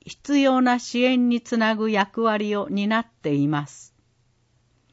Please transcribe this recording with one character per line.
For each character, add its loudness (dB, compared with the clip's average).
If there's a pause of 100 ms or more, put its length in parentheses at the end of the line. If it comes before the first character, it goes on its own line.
必 -2
要 4
な 2
支 -4
援 2
に 0
つ -6
な 2
ぐ -2
役 -2
割 0
を -4
担 -2
っ -8 (160)
て -2
い 2
ま -2
す。 -20 (1000)